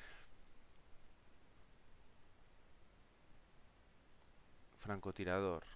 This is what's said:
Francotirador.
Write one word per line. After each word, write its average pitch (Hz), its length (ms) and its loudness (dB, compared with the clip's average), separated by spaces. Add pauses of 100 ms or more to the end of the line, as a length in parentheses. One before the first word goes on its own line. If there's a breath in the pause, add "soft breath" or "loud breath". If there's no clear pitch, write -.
(4000 loud breath)
Francotirador. 95 880 8 (120)